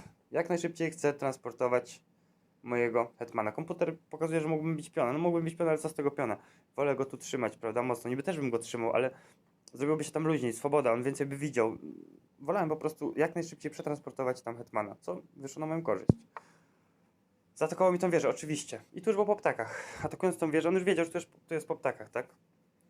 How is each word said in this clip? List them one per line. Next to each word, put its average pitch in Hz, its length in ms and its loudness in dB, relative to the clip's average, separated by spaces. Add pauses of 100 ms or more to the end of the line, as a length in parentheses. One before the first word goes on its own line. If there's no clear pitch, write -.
(320)
jak 165 180 0
najszybciej 170 420 -2
chcę 143 220 2
transportować 123 880 0 (640)
mojego 120 560 2
hetmana. 113 320 -2
Komputer 165 460 -2 (120)
pokazuje, 160 320 -2
że 151 60 -2
mógłbym 160 300 0
bić 156 120 -10
piona, 127 240 0
no 147 60 -2
mógłbym 170 260 2
bić 160 100 -4
piona, 165 160 2
ale 156 80 2
co 156 100 -4
z 151 40 -10
tego 143 180 0
piona? 120 260 -2 (380)
Wolę 139 200 2
go 127 100 0
tu 135 120 -8
trzymać, 120 400 -2
prawda, 117 260 0
mocno, 120 260 -2
niby 135 140 -2
też 185 140 -2
bym 139 120 0
go 117 100 2
trzymał, 117 340 -2
ale 127 180 2 (640)
zrobiłoby 147 300 0
się - 80 -8
tam 156 160 0
luźniej, 127 260 2
swoboda, 143 400 4
on 123 100 0
więcej 139 240 0
by 139 100 -8
widział. 135 400 2 (640)
Wolałem 160 300 0
po 156 60 0
prostu 156 420 -4
jak 165 180 2
najszybciej 165 360 -6
przetransportować 135 680 -4
tam 117 160 -8
hetmana, 107 440 -4
co 185 200 -6 (140)
wyszło 135 240 -12
na 156 60 -4
moją 160 180 -2
korzyść. 101 260 2 (1500)
Zaatakował 175 380 4
mi 175 60 2
tą 180 120 2
wieżę, 156 180 4
oczywiście. 147 520 -4 (120)
I - 80 -10
tuż 220 120 2
było 202 120 4
po 202 100 4
ptakach. - 680 -2
Atakując 170 320 0
tą 160 140 0
wieżę, 156 180 4
on 180 60 6
już 185 80 4
wiedział, 175 220 4
że 165 60 -4
to - 60 -4
jest, 165 120 -8 (180)
to - 60 -6
jest 156 140 -4
po 165 80 -2
ptakach, 123 340 -2
tak? 123 180 -4 (640)